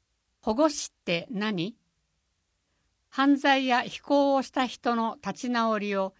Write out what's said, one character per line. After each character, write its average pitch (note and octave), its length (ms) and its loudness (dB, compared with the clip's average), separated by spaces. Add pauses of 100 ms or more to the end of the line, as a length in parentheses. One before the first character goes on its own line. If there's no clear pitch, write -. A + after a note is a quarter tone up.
(400)
保 A3 140 -2
護 D4+ 140 4
司 - 240 -8
っ - 120 -20
て F3 260 -4
何？ G#3 460 -4 (1300)
犯 C#4 280 2
罪 C4+ 300 2
や B3 160 2
非 - 200 -10
行 C#4 320 4
を C4 80 2
し - 80 -10
た C4 160 0
人 - 280 -2
の A3+ 300 -2
立 G3 180 -8
ち B3 80 -4
直 A3+ 280 0
り G3+ 180 -4
を F#3+ 240 -4